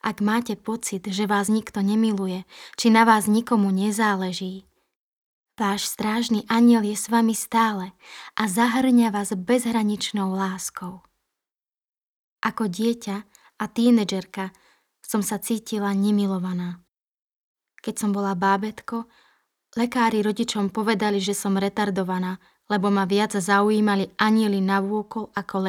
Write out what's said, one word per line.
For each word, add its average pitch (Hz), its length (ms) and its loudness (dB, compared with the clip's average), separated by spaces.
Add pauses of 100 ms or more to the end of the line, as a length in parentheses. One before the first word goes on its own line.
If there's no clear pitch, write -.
ak 208 220 -4
máte 220 340 0
pocit, 220 540 -8
že 196 180 -2
vás 202 220 2
nikto 214 320 -2
nemiluje, 196 680 0 (300)
či 240 100 2
na 226 140 8
vás 214 240 6
nikomu 214 480 2
nezáleží. 190 920 -2 (920)
Váš 202 320 -2
strážny 220 560 -2
anjel 233 400 6
je 208 80 -2
s - 160 -6
vami 226 240 2
stále 214 580 -2 (460)
a 214 80 0
zahrňa 233 640 4
vás 202 240 -4
bezhraničnou 208 960 -2
láskou. 185 720 -6 (1400)
Ako 214 240 -2
dieťa 220 460 -4 (420)
a 214 80 -4
tínedžerka 202 880 0 (480)
som - 160 -4
sa 202 240 -4
cítila 214 480 -4
nemilovaná. 190 880 -2 (1040)
Keď 214 160 -8
som 208 160 -2
bola 196 240 -2
bábätko, 214 680 -2 (720)
lekári 226 420 0
rodičom 208 480 -2
povedali, 208 540 0
že 196 100 -2
som 196 240 0
retardovaná, 190 800 -2 (320)
lebo 202 240 0
ma 196 160 2
viac 202 240 0
zaujímali 202 880 2
anjeli 214 400 2
na 196 240 0
vôkol 208 480 -6
ako - 240 -6 (120)